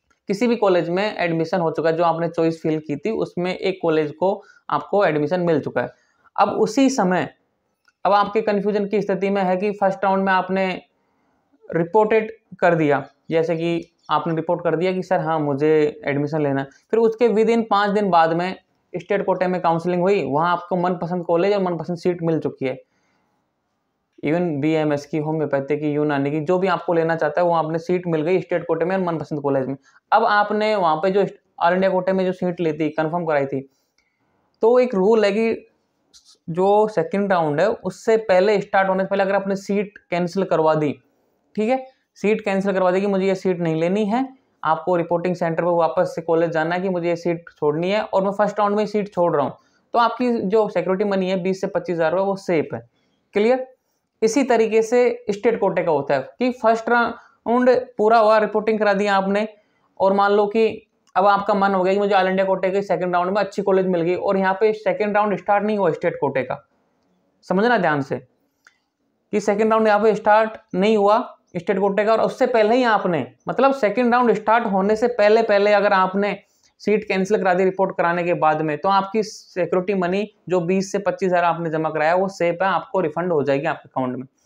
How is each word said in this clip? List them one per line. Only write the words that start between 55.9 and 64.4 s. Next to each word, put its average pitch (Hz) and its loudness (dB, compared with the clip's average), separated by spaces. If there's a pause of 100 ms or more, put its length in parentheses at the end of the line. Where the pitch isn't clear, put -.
होता 143 0
है 135 0 (180)
कि 247 0
फर्स्ट 226 0
राउंड 240 -2 (280)
पूरा 214 4
हुआ, 214 4
रिपोर्टिंग 214 0
करा 208 2
दिया 202 0
आपने, 196 0 (540)
और 196 2
मान 202 2
लो 208 2
कि 226 2 (500)
अब 185 4
आपका 202 2
मन 196 2
हो 185 2
गया 190 2
कि 202 0
मुझे 202 0
all 185 4
इंडिया 190 0
कोटे 190 0
के 196 -2
सेकंड 180 -2
राउंड 180 0
में 202 0
अच्छी 202 -6
कॉलेज 190 2
मिल 180 0
गई, 175 0
और 196 -2
यहाँ 190 0